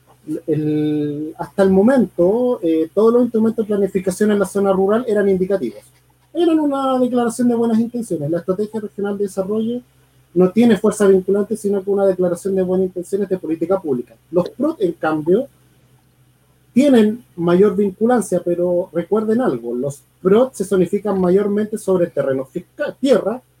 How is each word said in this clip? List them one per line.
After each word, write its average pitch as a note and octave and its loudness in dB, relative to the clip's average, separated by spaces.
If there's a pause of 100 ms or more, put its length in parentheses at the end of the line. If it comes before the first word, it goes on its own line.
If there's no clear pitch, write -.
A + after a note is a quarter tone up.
(460)
el, D3+ -2
hasta - -4
el G3 4
momento, A3 2
eh, D#3+ 0
todos A3+ 4
los B3 4
instrumentos A3+ 0
de G#3 -4
planificación G3 -2
en G3+ 2
la G3 0
zona G3 0
rural G3 0
eran G#3 0
indicativos. F#3 -2 (500)
Eran E4 2
una C4+ 0
declaración A#3+ 0
de A#3+ 2
buenas A#3 0
intenciones. A3 -4
La E3+ -2
Estrategia G#3 -6
Regional G3+ -8
de G3+ -4
Desarrollo A3 -6 (500)
no F3+ 2
tiene A3+ 4
fuerza G#3 0
vinculante, G3 2
sino G3 -2
que G3+ -4
una G3 2
declaración F#3 0
de F#3 0
buenas F#3 0
intenciones F#3 -6
de F#3+ -2
política E3 -2
pública. C3+ -6 (160)
Los E3+ 0
prot, D4+ -4
en F3 0
cambio, E3 -2 (1200)
tienen A#3 4 (140)
mayor F3+ 2
vinculancia, G#3 0
pero F3 -2
recuerden G#3+ -2
algo, A#2+ -4
los C#3+ -6 (180)
prot A3 2
se G3 -6
zonifican G3 0
mayormente G3+ 0
sobre F3+ 0
terreno C3+ -4
fiscal, - -10
tierra, B3 0 (200)